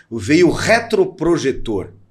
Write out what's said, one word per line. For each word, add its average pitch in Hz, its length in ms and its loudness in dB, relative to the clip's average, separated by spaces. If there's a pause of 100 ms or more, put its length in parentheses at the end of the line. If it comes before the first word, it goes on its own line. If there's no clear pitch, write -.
(100)
veio 139 380 2
o 127 40 2
retroprojetor. 156 1400 -2 (220)